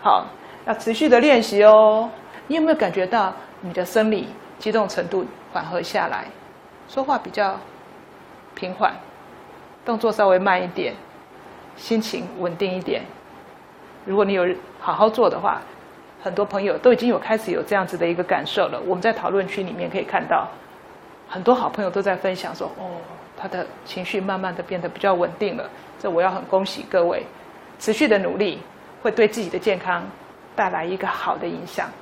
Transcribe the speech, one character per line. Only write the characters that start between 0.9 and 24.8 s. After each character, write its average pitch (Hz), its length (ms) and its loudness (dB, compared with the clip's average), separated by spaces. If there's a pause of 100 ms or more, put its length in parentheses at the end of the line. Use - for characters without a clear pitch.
续 302 160 2
的 240 100 10
练 262 220 6
习 208 220 4
哦。 214 440 10 (400)
你 294 80 -2
有 330 60 2
没 320 100 4
有 311 60 4
感 196 140 0
觉 185 140 0
到 190 280 0 (280)
你 175 120 -10
的 180 100 -2
生 214 280 2
理 202 160 -2 (320)
激 - 120 -4
动 220 160 2
程 175 200 -4
度 185 180 -2 (280)
缓 170 120 -4
和 170 160 -4
下 170 260 -2
来， 117 180 -6 (640)
说 269 160 -4
话 277 140 0
比 180 120 -8
较 196 280 -2 (1000)
平 185 180 -8
缓， 196 200 -2 (920)
动 233 120 -2
作 220 140 0
稍 208 160 4
微 185 120 6
慢 185 240 0
一 180 40 -6
点， 165 260 -6 (840)
心 226 260 -2
情 180 260 -6 (120)
稳 170 180 -4
定 190 140 0
一 185 80 -4
点？ - 240 -4 (1000)
如 190 100 -2
果 202 100 4
你 196 80 0
有 185 100 2 (360)
好 175 140 -2
好 214 160 4
做 220 200 2
的 170 100 -4
话， 196 220 -2 (600)
很 185 100 -6
多 202 100 0
朋 202 200 -4
友 170 140 0
都 247 140 6
已 233 40 8
经 240 120 0
有 220 120 2
开 220 180 0
始 214 140 -4
有 170 100 -2
这 202 140 -2
样 190 100 2
子 175 100 -8
的 170 120 0
一 170 80 0
个 180 80 -2
感 175 220 0
受 180 220 0
了。 127 200 -4
我 185 80 0
们 175 60 -8
在 220 120 2
讨 170 160 -4
论 190 180 0
区 196 160 -6
里 175 80 -8
面 175 180 -6
可 185 100 -4
以 - 40 -4
看 - 240 -2
到， 165 200 0 (840)
很 190 120 -10
多 226 120 4
好 240 160 0
朋 214 140 -6
友 185 60 -2
都 196 120 -2
在 190 140 0
分 185 200 -2
享 175 180 -10
说 - 140 -8 (120)
：“哦， 180 180 -10 (400)
他 - 100 -10
的 185 180 -6 (200)
情 - 180 -10
绪 196 160 -2
慢 190 200 -2
慢 185 160 -4
的 180 80 -8
变 180 180 -6